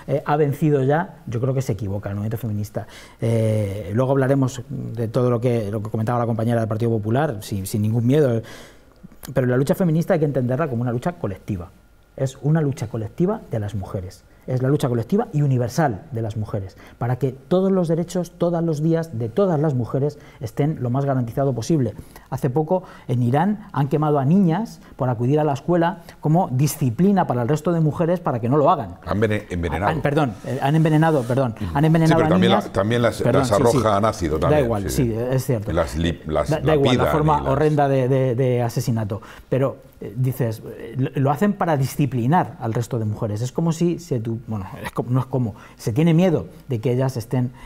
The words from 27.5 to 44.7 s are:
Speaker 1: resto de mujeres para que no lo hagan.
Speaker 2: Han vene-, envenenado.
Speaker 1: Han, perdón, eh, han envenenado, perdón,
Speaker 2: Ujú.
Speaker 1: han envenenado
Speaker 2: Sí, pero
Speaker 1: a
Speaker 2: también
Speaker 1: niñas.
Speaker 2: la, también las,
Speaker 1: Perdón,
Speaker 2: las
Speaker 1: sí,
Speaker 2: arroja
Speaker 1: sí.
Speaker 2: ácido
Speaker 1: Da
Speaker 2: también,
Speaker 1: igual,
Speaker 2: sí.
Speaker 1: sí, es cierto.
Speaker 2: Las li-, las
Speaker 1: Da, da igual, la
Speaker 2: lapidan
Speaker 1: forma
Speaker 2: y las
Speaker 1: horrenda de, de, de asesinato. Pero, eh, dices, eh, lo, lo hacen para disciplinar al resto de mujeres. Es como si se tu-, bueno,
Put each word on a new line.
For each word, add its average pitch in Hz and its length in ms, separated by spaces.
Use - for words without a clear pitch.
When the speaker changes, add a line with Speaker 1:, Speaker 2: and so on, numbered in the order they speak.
Speaker 1:
resto 151 220
de 165 100
mujeres 165 400
para 127 180
que 117 100
no 139 60
lo 151 160
hagan. 107 240
Speaker 2:
Han 90 140
vene-, 107 300
envenenado. 87 420
Speaker 1:
Han, 156 100
perdón, 143 320
eh, 123 160
han 139 140
envenenado, 156 480
perdón, 123 380
Speaker 2:
Ujú. 90 160
Speaker 1:
han 151 80
envenenado 160 360
Speaker 2:
Sí, - 20
pero - 20
Speaker 1:
a 156 40
Speaker 2:
también 92 220
Speaker 1:
niñas. 107 140
Speaker 2:
la, - 60
también 110 300
las, 113 200
Speaker 1:
Perdón, 123 200
Speaker 2:
las 131 80
Speaker 1:
sí, 104 40
Speaker 2:
arroja 110 460
Speaker 1:
sí. 107 60
Speaker 2:
ácido 80 340
Speaker 1:
Da - 80
Speaker 2:
también, 147 180
Speaker 1:
igual, 104 240
Speaker 2:
sí. - 0
Speaker 1:
sí, 117 240
es 123 320
cierto. 110 280
Speaker 2:
Las 82 240
li-, 85 280
las 76 240
Speaker 1:
Da, 156 120
da 143 120
igual, 135 240
la 127 60
Speaker 2:
lapidan 147 80
Speaker 1:
forma 151 260
Speaker 2:
y 139 60
las 135 80
Speaker 1:
horrenda 143 380
de, 135 180
de, 131 280
de 123 280
asesinato. 113 580
Pero, 131 360
eh, 101 160
dices, 123 460
eh, - 200
lo, 131 180
lo 139 160
hacen 202 200
para 170 240
disciplinar 135 840
al 117 120
resto 123 240
de 110 60
mujeres. 107 380
Es 127 100
como 165 200
si 170 260
se 139 220
tu-, 117 260
bueno, 101 220